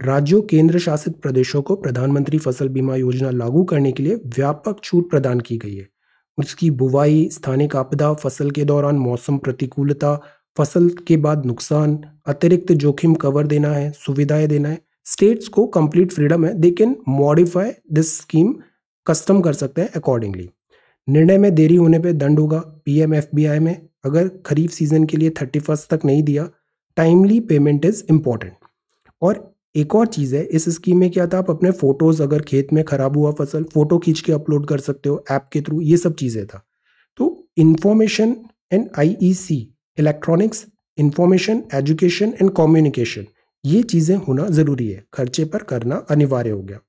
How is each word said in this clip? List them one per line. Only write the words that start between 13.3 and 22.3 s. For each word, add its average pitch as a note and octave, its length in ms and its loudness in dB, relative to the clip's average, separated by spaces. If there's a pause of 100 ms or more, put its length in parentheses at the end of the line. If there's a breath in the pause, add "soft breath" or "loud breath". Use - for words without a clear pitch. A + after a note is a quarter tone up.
देना D3 260 0
है, D3 200 -4
सुविधाएं D3 560 0
देना D3 200 0
है। D#3+ 140 -8 (220)
स्टेट्स - 440 0
को - 180 2
कंप्लीट F3 460 2
फ्रीडम D#3 340 2
है, G#3 80 -2
they F3 260 4
can A#3+ 140 2 (260)
modify E3+ 500 2 (220)
this D#3 280 -2
scheme, F#3 340 0 (520 loud breath)
कस्टम G3 340 2
कर E3 120 0
सकते C#3 300 -4
हैं G#3 100 -6
accordingly। G#2+ 540 -4 (600)
निर्णय D#3+ 300 6
में G3 160 4
देरी D#3 220 6
होने E3 220 6
पे F3 140 0
दंड D3+ 260 2